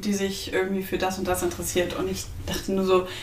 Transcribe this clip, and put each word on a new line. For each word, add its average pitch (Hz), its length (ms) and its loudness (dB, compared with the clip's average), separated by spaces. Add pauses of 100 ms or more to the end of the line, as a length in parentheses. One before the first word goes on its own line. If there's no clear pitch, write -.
die 208 100 2
sich 190 400 -2
irgendwie 190 300 2
für 180 140 -2
das 185 200 0
und 185 100 -2
das 180 140 2
interessiert. 175 560 0
Und 190 140 0
ich - 140 -4 (200)
dachte - 280 -2
nur 190 120 4
so, 185 220 6 (160)